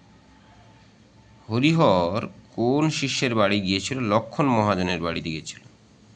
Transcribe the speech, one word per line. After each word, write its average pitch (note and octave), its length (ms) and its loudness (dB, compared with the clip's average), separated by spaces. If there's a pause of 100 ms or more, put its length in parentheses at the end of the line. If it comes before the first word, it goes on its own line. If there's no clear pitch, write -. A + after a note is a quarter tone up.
(1500)
হরিহর A2+ 800 2 (280)
কোন C#3 340 2
শিষ্যের C3+ 460 -2
বাড়ি G#2 260 2
গিয়েছিল? F#2+ 380 -2
লক্ষণ A2 460 0
মহাজনের F#2+ 560 0
বাড়িতে E2 280 -4
গিয়েছিল। D#2 300 -10 (560)